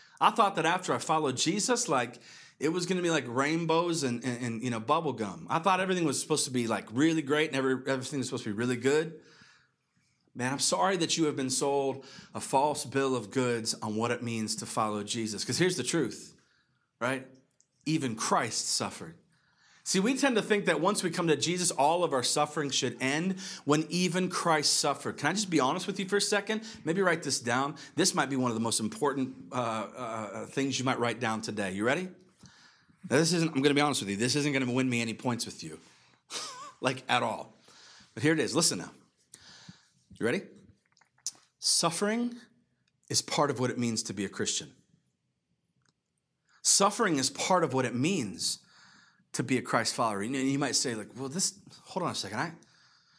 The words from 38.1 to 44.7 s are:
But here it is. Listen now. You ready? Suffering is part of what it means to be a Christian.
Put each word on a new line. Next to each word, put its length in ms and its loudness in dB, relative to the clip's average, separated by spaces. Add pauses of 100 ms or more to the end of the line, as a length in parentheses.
But 80 -6
here 100 6
it 60 2
is. 160 0
Listen 240 2
now. 140 -12 (1300)
You 40 -4
ready? 180 0 (1160)
Suffering 800 0 (760)
is 100 2
part 300 0
of 80 -2
what 120 0
it 80 -4
means 260 0
to 100 -8
be 100 -4
a 40 -4
Christian. 420 -4 (1900)